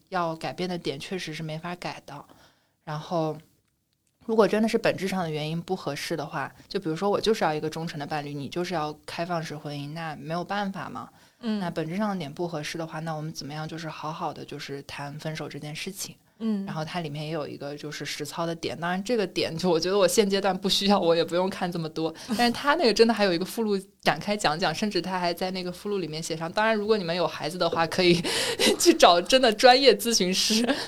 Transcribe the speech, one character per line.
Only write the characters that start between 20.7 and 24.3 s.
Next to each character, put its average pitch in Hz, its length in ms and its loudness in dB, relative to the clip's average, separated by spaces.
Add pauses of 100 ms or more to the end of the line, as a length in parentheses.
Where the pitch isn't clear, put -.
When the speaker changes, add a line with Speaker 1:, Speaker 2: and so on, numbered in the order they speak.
Speaker 1:
要， 202 120 6
我 165 160 6
也 165 100 4
不 156 100 -6
用 185 160 2
看 185 200 -4
这 175 80 -4
么 160 100 -4
多。 160 320 -4
Speaker 2:
<laughs> 220 160 -6
Speaker 1:
但 240 100 4
是 240 60 2
它 285 220 2
那 349 100 2
个 220 80 6
真 220 140 6
的 233 60 4
还 208 120 2
有 190 80 4
一 170 60 2
个 185 60 0
附 226 180 -4
录 208 160 2 (240)
展 156 160 2
开 202 180 -2